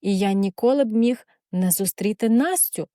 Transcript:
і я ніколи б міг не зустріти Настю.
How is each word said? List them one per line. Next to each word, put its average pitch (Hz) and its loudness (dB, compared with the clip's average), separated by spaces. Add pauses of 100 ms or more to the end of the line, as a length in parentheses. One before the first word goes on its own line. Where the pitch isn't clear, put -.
і 196 0
я 196 0
ніколи 233 0
б 226 -2
міг 233 0 (240)
не 185 0
зустріти 208 -2
Настю. 269 0